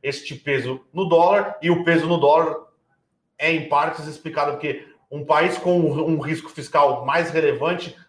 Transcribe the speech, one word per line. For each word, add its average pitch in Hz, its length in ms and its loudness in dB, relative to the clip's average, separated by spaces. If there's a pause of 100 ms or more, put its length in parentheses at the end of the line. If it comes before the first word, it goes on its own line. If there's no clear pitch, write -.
este 139 320 -8
peso 131 580 -4
no 180 160 -4
dólar, 175 540 2
e 170 80 0
o 170 140 2
peso 165 220 2
no 170 120 0
dólar 156 380 4 (840)
é, 156 120 0
em 160 180 -2
partes, 151 380 -2
explicado 147 460 -6
porque 139 340 -8 (240)
um 143 140 -10
país 156 320 2
com 175 220 2
um, 156 320 0
um 156 100 2
risco 156 300 -6
fiscal 139 560 0
mais 160 240 0
relevante 151 640 -2 (120)